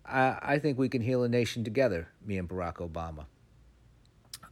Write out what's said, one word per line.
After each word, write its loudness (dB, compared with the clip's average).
I, 2
I 2
think 0
we 2
can 0
heal 2
a 2
nation 2
together, 2
me -4
and -4
Barack -4
Obama. -8